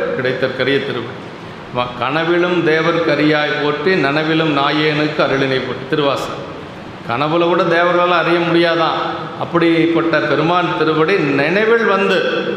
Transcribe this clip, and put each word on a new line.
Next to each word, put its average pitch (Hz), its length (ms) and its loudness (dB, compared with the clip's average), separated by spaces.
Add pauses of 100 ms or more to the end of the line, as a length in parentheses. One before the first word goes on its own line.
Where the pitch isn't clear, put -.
(160)
கிடைத்தற்கரிய 127 720 0
திருவடி. 117 280 -6 (640)
வ-, 123 220 -4
"கனவிலும் 165 680 0
தேவர்க்கரியாய் 151 960 2
போற்றி, 147 320 0
நனவிலும் 156 640 0
நாயேனுக்கு 151 640 0
அருளினை 135 380 0
போற்றி". 123 300 -6
திருவாசகம். 139 640 -2 (560)
கனவுல 151 340 0
கூட 175 180 2
தேவர்களால் 175 560 2
அறிய 165 200 2 (140)
முடியாதான். 165 460 2 (420)
அப்படிப்பட்ட 165 760 2
பெருமான் 156 600 0
திருவடி 156 380 2
நினைவில் 180 680 2
வந்து 196 320 2 (400)